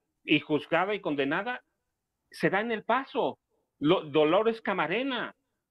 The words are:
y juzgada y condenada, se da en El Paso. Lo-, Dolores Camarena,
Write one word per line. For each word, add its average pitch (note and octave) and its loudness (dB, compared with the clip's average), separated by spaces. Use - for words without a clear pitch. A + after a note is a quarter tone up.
y D3+ 2
juzgada E3 0
y G3+ -8
condenada, E3 -4
se - 0
da F#3+ 0
en A#3 -4
El G#3 -4
Paso. A3+ -2
Lo-, D#3+ 2
Dolores D#3+ 2
Camarena, G3 -4